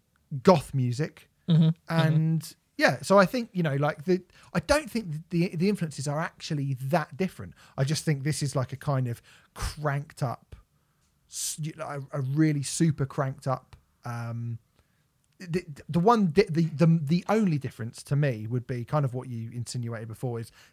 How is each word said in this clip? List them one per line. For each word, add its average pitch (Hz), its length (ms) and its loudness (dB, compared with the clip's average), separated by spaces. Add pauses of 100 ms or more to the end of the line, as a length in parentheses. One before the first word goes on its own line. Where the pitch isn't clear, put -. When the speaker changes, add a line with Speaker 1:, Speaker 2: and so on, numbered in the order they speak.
(420)
Speaker 1:
goth 175 320 6
music, 127 560 -2 (180)
Speaker 2:
Mm-hmm, 165 160 6
mm-hmm. 160 320 0 (120)
Speaker 1:
and 160 480 0 (220)
yeah. 262 240 4
So 190 180 4
I 190 60 8
think, 233 280 -4
you 180 100 0
know, 139 120 0
like, 147 300 -2
the, 185 160 2 (320)
I 180 80 0
don't 294 280 0
think 202 220 -6 (180)
the, 170 200 2
the, - 80 -10
the 185 120 2
influences 156 380 -4
are 147 120 -2
actually 139 560 -6 (100)
that 151 320 -2
different. - 360 -6 (240)
I 135 60 0
just 147 220 0
think 139 180 0
this 151 180 -2
is, 143 140 -4
like, 131 180 -2
a 127 40 -10
kind 131 300 0
of 117 140 -6 (320)
cranked 143 720 -4
up, - 320 -6 (760)
s-, - 340 -8
y-, 156 160 -6
a, 143 220 -8 (160)
a 143 40 -2
really 143 420 2
super 156 420 0
cranked 135 420 -4
up, - 280 -4 (300)
um, 117 520 -6 (800)
the, 180 240 -4 (240)
the 160 140 0
one 202 300 6
di-, 196 180 6
the, 160 160 2
the, 165 360 4
the 165 280 0
only 196 280 2
difference 117 460 -10
to - 120 -2
me 131 320 0
would 117 200 -4
be 120 160 -6
kind 147 220 0
of 117 80 -4
what 127 160 -8
you 113 240 -8
insinuated 117 540 -8
before, 117 320 -6
is 113 120 -12 (220)